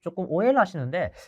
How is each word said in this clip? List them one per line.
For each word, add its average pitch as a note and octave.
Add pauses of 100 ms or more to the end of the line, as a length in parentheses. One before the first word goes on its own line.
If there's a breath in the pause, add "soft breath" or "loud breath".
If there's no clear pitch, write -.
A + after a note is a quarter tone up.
조금 F3+
오해를 A#3+
하시는데, D#3+ (140 loud breath)